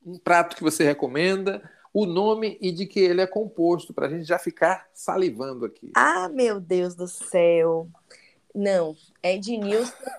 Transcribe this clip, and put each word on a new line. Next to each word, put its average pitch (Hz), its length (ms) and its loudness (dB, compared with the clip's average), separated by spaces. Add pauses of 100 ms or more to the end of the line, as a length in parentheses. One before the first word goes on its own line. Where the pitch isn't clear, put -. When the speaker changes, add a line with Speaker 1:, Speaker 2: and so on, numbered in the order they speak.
Speaker 1:
Um 175 120 -14
prato 170 380 2
que - 80 -12
você 156 200 2
recomenda, 175 840 0 (240)
o 208 120 2
nome 208 560 0
e 185 100 -2
de 175 140 -6
que 196 140 -4
ele 180 220 4
é 185 60 2
composto, 175 680 -2
pra 139 160 -2
gente 165 140 -6
já 170 160 0
ficar 175 540 0
salivando 135 720 -4
aqui. - 300 -12
Speaker 2:
Ah, 339 340 2
meu 240 300 0
Deus 180 360 -2
do 180 120 -10
céu! 165 800 2 (640)
Não, 190 420 0 (280)
Ednilson, 208 680 -2 (260)